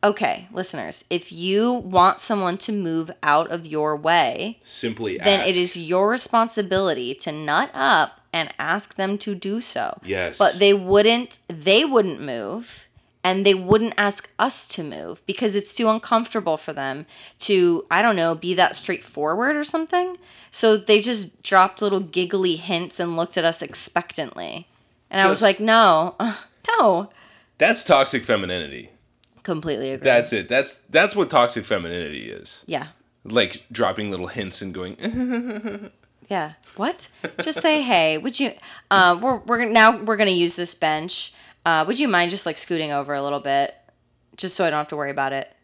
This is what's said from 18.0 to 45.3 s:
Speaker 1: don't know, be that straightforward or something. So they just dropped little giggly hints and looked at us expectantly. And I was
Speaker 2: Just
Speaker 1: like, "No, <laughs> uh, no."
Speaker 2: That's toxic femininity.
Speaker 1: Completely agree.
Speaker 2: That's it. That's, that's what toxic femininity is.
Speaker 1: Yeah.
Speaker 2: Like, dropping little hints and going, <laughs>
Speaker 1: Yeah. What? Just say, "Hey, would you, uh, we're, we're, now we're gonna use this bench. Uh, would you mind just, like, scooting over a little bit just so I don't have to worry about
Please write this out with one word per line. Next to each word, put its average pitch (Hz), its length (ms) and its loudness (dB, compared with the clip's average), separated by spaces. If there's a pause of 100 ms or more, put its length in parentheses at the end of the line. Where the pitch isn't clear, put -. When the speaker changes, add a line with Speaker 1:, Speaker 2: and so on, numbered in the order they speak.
Speaker 1:
don't 226 120 4
know, 165 220 0
be 175 180 -4
that 175 220 2
straightforward 185 800 -4
or 294 80 -4
something. 359 520 -2 (360)
So 220 240 4
they 208 240 4
just 208 420 -6
dropped 190 400 4
little 202 160 0
giggly 180 560 -2
hints 170 460 -4
and 170 160 -4
looked 170 200 -4
at 170 80 0
us 165 180 0
expectantly. - 1080 -6 (420)
And 190 100 -2
I 190 60 6
was 190 140 2
Speaker 2:
Just - 20 2
Speaker 1:
like, 196 160 4
"No, 208 580 4
<laughs> - 40 -8
uh, 220 160 -2 (320)
no." 214 420 2 (480)
Speaker 2:
That's 220 240 2
toxic 135 420 4
femininity. 90 680 -4 (520)
Speaker 1:
Completely 151 500 -6
agree. 123 120 -10
Speaker 2:
That's 120 280 4
it. 98 160 -4
That's, 131 260 0 (160)
that's 202 260 4
what 180 140 0
toxic 120 340 2
femininity 82 680 -6
is. 50 360 -16
Speaker 1:
Yeah. 147 220 -8 (360)
Speaker 2:
Like, 107 480 -2
dropping 104 380 -2
little 90 160 -6
hints 92 340 -6
and 95 140 -10
going, 214 1160 -8 (180)
<laughs> - 200 -20
Speaker 1:
Yeah. 160 240 -6 (240)
What? 262 320 -6 (340)
Just 311 180 -2
say, 302 220 2
"Hey, 165 360 2
would 233 200 -6
you, 269 140 -2 (380)
uh, 180 320 6
we're, 254 160 0
we're, 233 260 -2
now 226 380 6
we're 214 140 -2
gonna 202 160 2
use 170 240 2
this 175 180 -2
bench. 156 580 -4 (320)
Uh, 160 220 4
would 233 120 -2
you 285 100 0
mind 175 220 2
just, 190 160 -4
like, 160 120 -4
scooting 156 340 -4
over 143 220 -4
a 139 80 -4
little 143 180 -4
bit 139 340 0 (600)
just - 200 -4
so 190 100 2
I 165 40 2
don't 151 80 -2
have 151 100 -4
to 156 80 -8
worry 143 140 -4
about 135 220 -2